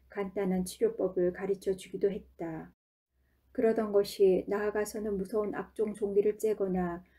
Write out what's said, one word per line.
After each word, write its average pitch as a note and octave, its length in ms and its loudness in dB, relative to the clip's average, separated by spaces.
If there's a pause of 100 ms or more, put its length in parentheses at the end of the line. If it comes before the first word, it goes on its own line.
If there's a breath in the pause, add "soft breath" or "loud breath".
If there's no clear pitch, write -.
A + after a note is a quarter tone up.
간단한 F#3+ 560 -2
치료법을 F3+ 680 0
가르쳐 F#3+ 420 -4
주기도 F#3 360 -2
했다. E3 640 -10 (800)
그러던 A3 400 2
것이 G3 560 4
나아가서는 G#3 720 -2
무서운 G#3 360 -2
악종 G#3 400 -4
종기를 G3+ 440 2
째거나 F3+ 640 0 (140 soft breath)